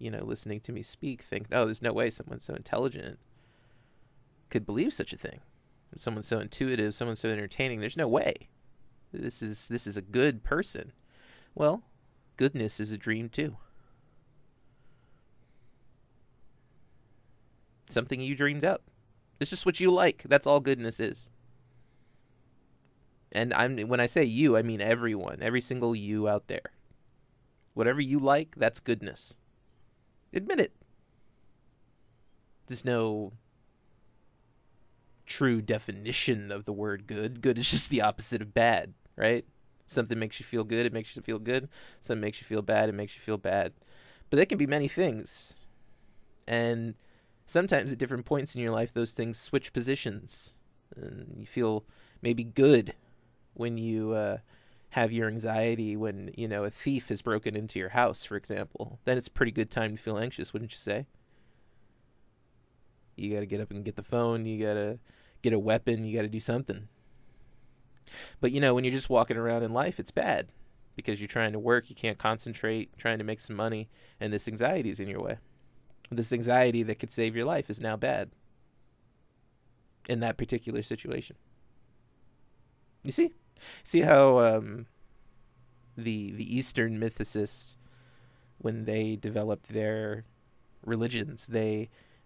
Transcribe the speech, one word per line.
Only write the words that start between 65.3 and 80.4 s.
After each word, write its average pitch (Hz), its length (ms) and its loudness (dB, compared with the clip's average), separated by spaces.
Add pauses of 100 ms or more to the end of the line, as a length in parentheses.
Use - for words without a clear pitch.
get 113 120 2
a 107 60 4
weapon, 110 440 2
you 110 100 -4
gotta 110 140 0
do 110 140 -6
something. 120 480 -4 (1500)
But, 120 100 4
you 139 80 0
know, 135 140 6
when 127 100 4
you're 127 80 2
just 131 180 -2
walking 117 280 4
around 117 260 0
in 113 80 -2
life, 143 300 0
it's - 100 -8
bad. - 380 0 (480)
Because 104 240 -4
you're 104 80 -10
trying 110 240 0
to 107 60 -4
work, 120 300 2
you - 60 -20
can't 110 220 -4
concentrate, 113 800 -2
trying 113 220 -2
to 107 40 -4
make 107 160 -4
some - 160 -10
money, 110 320 -2 (320)
and 107 140 -4
this 104 160 -2
anxiety 120 400 0
is 95 100 -8
in 98 80 -6
your 98 140 -6
way. 113 160 -6 (720)
This 117 220 -2
anxiety 120 520 4
that 107 160 -4
could 110 120 -8
save 113 240 0
your 117 80 -2
life 151 260 -2
is 107 120 -6
now 113 160 -2
bad 110 320 -2 (1800)
in 117 140 0
that 113 160 0
particular 117 440 -2